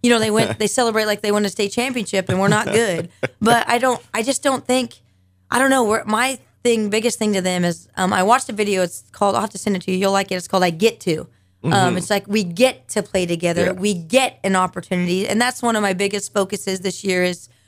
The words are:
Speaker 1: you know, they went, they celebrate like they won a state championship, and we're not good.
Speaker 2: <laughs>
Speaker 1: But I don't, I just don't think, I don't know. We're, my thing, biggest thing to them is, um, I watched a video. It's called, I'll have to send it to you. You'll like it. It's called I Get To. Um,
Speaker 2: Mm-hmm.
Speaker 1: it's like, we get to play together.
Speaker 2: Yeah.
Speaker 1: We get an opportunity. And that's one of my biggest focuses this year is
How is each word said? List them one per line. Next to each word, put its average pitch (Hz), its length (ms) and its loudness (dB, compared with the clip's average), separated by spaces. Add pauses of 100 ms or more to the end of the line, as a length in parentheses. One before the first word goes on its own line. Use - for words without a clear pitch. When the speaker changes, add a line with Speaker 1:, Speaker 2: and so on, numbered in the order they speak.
Speaker 1:
you 240 60 4
know, 233 100 4
they 220 120 0
went, 214 280 0
they 214 80 0
celebrate 220 380 0
like 208 160 -2
they 208 100 0
won 208 140 2
a 202 40 -2
state 202 220 -4
championship, 240 580 -2
and 185 100 0
we're 196 100 2
not 208 180 2
good. 180 480 0
Speaker 2:
<laughs> - 40 -20 (220)
Speaker 1:
But 226 280 2
I 240 80 2
don't, 247 240 0 (120)
I 220 80 -4
just - 220 -2
don't 262 220 0
think, 247 300 0 (540)
I 240 100 0
don't 269 100 4
know. 262 160 4
We're, 214 180 0
my 233 360 -2 (220)
thing, 220 280 2
biggest 220 280 -2
thing 214 160 0
to 196 80 0
them 180 220 0
is, 170 320 -4
um, 185 160 0
I 185 120 2
watched 233 260 4
a 233 40 -8
video. 202 300 0
It's - 300 -6
called, 196 220 2
I'll 120 60 2
have 208 100 -4
to 202 60 -14
send 202 200 -2
it 180 60 -6
to 190 100 -4
you. 185 40 0
You'll 196 140 2
like 196 180 0
it. 190 60 -2
It's 180 140 -8
called 185 140 2
I 175 80 2
Get 170 300 0
To. 160 200 -2 (420)
Um, 160 80 0
Speaker 2:
Mm-hmm. 180 260 4
Speaker 1:
it's 180 120 -6
like, 202 180 -2
we 208 160 0
get 202 460 0
to 208 140 -2
play 185 220 -2
together. 170 420 0
Speaker 2:
Yeah. 185 40 -2
Speaker 1:
We 190 220 -2
get 185 500 0
an 190 140 0
opportunity. 180 680 -2
And 214 120 0
that's 247 220 -2
one 233 160 0
of 214 40 0
my 196 120 0
biggest 196 400 -4
focuses 190 480 -4
this 185 240 -6
year 185 180 0
is 180 240 -4 (200)